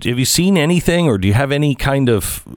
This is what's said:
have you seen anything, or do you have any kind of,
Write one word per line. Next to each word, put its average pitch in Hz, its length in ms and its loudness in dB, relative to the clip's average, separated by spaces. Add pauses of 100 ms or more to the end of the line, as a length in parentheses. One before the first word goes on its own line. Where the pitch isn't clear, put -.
have 120 120 -2
you 127 80 0
seen 185 320 2
anything, 170 500 0
or 113 100 2
do 92 100 0
you 104 60 4
have 135 180 0
any 143 240 0
kind 139 320 0
of, - 360 -2 (140)